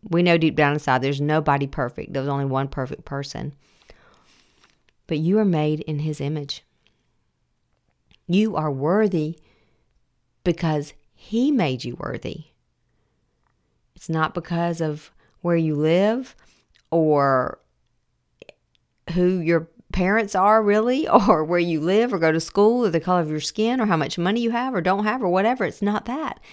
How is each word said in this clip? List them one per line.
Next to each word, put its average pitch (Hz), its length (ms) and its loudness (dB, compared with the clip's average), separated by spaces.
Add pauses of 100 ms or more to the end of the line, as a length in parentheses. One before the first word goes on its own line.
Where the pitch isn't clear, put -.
we 175 140 2
know 170 140 4
deep 160 180 2
down 147 180 2
inside 135 280 0
there's 139 200 -2
nobody 147 460 0
perfect. - 460 -8
There's 135 140 -4
only 139 180 -2
one 135 240 -2
perfect 135 360 -10
person. 139 480 -10 (1500)
But 160 120 -4
you 180 200 2
are 214 60 2
made 156 360 0
in 151 180 -6
his 151 220 -6
image. 143 420 -8 (1600)
You 196 280 2
are 156 160 -2
worthy 165 680 0 (1040)
because 160 500 -2 (200)
he 247 380 -2
made 151 320 0
you 123 120 -8
worthy. - 500 -8 (1500)
It's - 140 -18
not 160 240 -2
because 170 460 -4
of 151 320 -6 (300)
where 175 160 0
you 156 180 0
live 190 600 2 (560)
or 143 680 2 (1500)
who 180 260 2
your 165 300 0 (220)
parents 202 440 0
are 208 260 4
really, 220 460 2
<laughs> 208 200 4
or 160 160 4
where 175 160 0
you 170 220 0
live 208 320 2
or 180 60 0
go 160 120 4
to 160 80 2
school 226 460 2
or 190 40 2
the 165 100 0
color 180 220 2
of 151 80 -2
your 151 100 -4
skin 226 400 -2
or 220 60 0
how 180 120 2
much 143 200 -4
money 196 240 0
you 226 100 0
have 247 220 -2
or 185 80 -2
don't 196 240 0
have 240 180 -2
or 180 60 0
whatever. 208 360 2
It's - 160 -6
not 208 240 -2
that. 277 340 -8 (140)